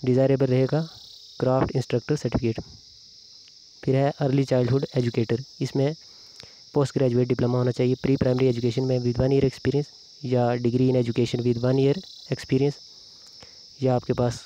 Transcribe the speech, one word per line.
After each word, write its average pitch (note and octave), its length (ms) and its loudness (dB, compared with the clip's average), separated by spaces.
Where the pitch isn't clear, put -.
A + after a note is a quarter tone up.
डिज़ायरेबल C3 420 4
रहेगा C3 340 2
क्राफ्ट C3 360 0
इंस्ट्रक्टर C3 400 -2
सर्टिफिकेट। A#2 440 -2
फिर C3 140 0
है C#3 240 0
अर्ली C#3 240 2
चाइल्डहुड B2+ 400 0
एजुकेटर, A#2+ 460 -2
इसमें C#3 340 -2
पोस्ट C#3+ 200 0
ग्रेजुएट B2 340 2
डिप्लोमा B2+ 300 0
होना B2 120 0
चाहिए B2+ 320 0
प्री C3+ 140 2
प्राइमरी B2+ 320 2
एजुकेशन A#2+ 340 0
में C3 160 0
with A#2+ 220 -2
one C3 140 2
year C3+ 160 2
experience, C#3 380 -2
या B2 240 0
degree B2+ 240 2
in B2+ 120 2
education A#2+ 440 -2
with A#2+ 180 0
one C3 180 2
year C#3 140 2
experience, C#3 400 0
या C3 140 2
आपके B2 180 -2
पास A#2+ 340 -2